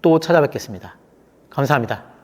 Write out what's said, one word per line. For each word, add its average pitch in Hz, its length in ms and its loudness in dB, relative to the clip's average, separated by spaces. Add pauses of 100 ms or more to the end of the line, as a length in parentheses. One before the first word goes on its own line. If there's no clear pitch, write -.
또 160 200 4
찾아뵙겠습니다. 135 760 -2 (540)
감사합니다. 127 600 -2 (120)